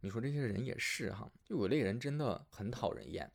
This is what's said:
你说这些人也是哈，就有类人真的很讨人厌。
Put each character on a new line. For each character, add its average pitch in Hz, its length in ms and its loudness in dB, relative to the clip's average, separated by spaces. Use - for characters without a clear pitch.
你 98 100 -4
说 113 100 -2
这 135 100 0
些 143 160 0
人 101 160 0
也 131 160 -2
是 - 360 -2
哈， 107 160 -8
就 208 140 -4
有 101 120 4
类 135 100 6
人 110 200 4
真 143 200 -2
的 127 320 0
很 98 200 -4
讨 110 220 2
人 - 180 -6
厌。 - 240 -4